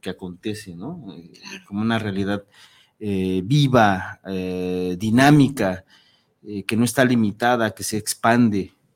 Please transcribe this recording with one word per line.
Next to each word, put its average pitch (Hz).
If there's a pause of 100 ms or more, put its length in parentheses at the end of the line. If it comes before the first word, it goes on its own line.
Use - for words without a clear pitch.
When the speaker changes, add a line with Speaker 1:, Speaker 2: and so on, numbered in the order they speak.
Speaker 1:
que 98
acontece, 92
¿no? 131 (100)
Eh, 85 (100)
Speaker 2:
Claro. -
Speaker 1:
como 101
una 113
realidad, 101 (540)
eh, 95
viva, 120
eh, 90
dinámica, 113 (580)
eh, 104
que 110
no 117
está 120
limitada, 117
que -
se -
expande. 107 (240)